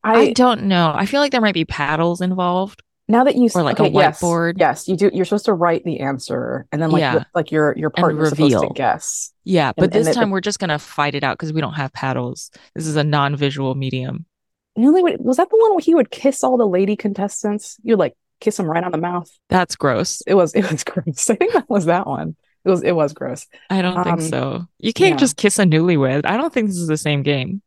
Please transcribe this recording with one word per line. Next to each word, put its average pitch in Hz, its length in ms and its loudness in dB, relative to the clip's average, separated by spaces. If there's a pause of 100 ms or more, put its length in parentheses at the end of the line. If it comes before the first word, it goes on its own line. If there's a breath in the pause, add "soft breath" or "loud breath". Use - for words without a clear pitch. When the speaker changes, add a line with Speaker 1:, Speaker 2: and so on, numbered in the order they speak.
Speaker 1:
I 220 120 2
Speaker 2:
I 233 180 6
don't 247 300 2
know. 175 320 2
I 190 100 0
feel 277 160 0
like 285 100 0
there 254 100 0
might 214 120 2
be 165 120 -2
paddles 160 560 -2
involved. 185 600 -2 (260)
Speaker 1:
Now 233 180 4
that 285 100 4
you 247 100 4
s-, 220 100 0
Speaker 2:
Or, 175 80 2
like, 143 160 0
Speaker 1:
okay, - 100 4
Speaker 2:
a 156 40 -2
Speaker 1:
yes, 156 280 2
Speaker 2:
whiteboard. 170 360 0
Speaker 1:
yes, 156 300 0
you 185 80 0
do. 190 180 2
You're 185 120 0
supposed 208 200 -2
to 220 80 2
write 170 300 0
the 165 160 -6
answer, 127 720 -6
and 151 100 -4
then, 160 100 0
like, 170 100 4
Speaker 2:
Yeah. 127 180 0
Speaker 1:
the, - 60 -4 (100)
like, 165 160 -4
your, 151 260 2
your 151 180 -4
Speaker 2:
And 175 60 0
Speaker 1:
partner's 156 280 2
supposed 147 240 2
to 107 60 2
Speaker 2:
reveal. - 140 -2
Speaker 1:
guess. - 580 -4 (120)
Speaker 2:
Yeah, 165 260 2
Speaker 1:
And, - 60 -8
Speaker 2:
but 160 100 2
Speaker 1:
and 175 80 -2
Speaker 2:
this 220 140 2
Speaker 1:
the, 226 60 2
Speaker 2:
time 226 160 0
Speaker 1:
the 196 40 -2
Speaker 2:
we're 190 80 -2
just 202 180 -6
gonna 156 200 -2
fight 147 340 -4
it 143 100 -4
out 131 140 -2
'cause 160 160 -8
we 156 80 -2
don't 147 120 -6
have 143 200 -6
paddles. 127 580 -6 (220 soft breath)
This 160 140 -8
is 156 80 -4
a 151 80 0
non-visual 143 720 -2
medium. 131 500 -6 (520)
Speaker 1:
Newlywed, 320 420 4
was 247 180 0
that 370 120 0
the 453 80 4
one 453 140 6
where 370 100 2
he 330 140 2
would 269 160 2
kiss - 320 -2
all 254 140 2
the 233 100 2
lady 190 280 0
contestants? 208 880 -6
You'd, 226 160 2
like, 147 160 0 (240)
kiss - 200 -2
'em 175 120 -4
right 170 120 0
on 180 100 -4
the 160 40 -4
mouth. 175 320 -6 (200)
Speaker 2:
That's 180 260 0
gross. 131 460 -2
Speaker 1:
It - 140 -2
was, 175 180 4
it 185 180 0
was 156 120 -4
<laughs> - 20 -10
gross. - 440 -6
I 220 60 2
think 392 180 -2
that 311 160 0
was 202 160 0
that 170 220 0
one. 160 280 -8 (280)
It 185 60 0
was, 180 120 2
it - 120 2
was 151 200 0
gross. 131 320 -10 (240 soft breath)
Speaker 2:
I 190 120 0
don't 180 220 -2
think 165 160 0
Speaker 1:
Um, - 20 -4
Speaker 2:
so. 135 440 -4 (140)
You 226 140 -4
can't 359 220 4
Speaker 1:
yeah. - 20 -4
Speaker 2:
just 269 180 2
kiss - 240 2
a 208 60 4
newlywed. 156 600 4
I 202 120 0
don't 311 160 -2
think 220 140 0
this 190 100 -4
is 170 100 -4
the 156 100 0
same 147 240 -2
game. 143 460 -4